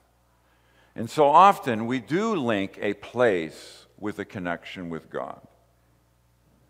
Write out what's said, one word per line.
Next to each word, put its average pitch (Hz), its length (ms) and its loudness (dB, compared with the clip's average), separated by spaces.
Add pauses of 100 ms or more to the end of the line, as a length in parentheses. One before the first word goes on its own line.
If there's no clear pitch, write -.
(960)
And 113 120 -8
so 151 200 2
often 147 580 4
we 127 140 -2
do 190 340 -2
link 110 460 -2
a 104 140 -2
place 95 920 -2 (120)
with 101 200 -8
a 101 60 -6
connection 87 640 -10
with 80 220 -12
God, 67 300 -10 (1300)